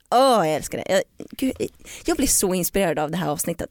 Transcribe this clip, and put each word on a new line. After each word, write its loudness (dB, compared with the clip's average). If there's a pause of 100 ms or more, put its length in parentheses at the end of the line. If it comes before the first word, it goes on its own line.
Åh, 4
jag 0
älskar -6
det. -4
Jag, 4 (300)
gud, -4 (520)
jag -2
blir 0
så 2
inspirerad 0
av -2
det -2
här -2
avsnittet. -4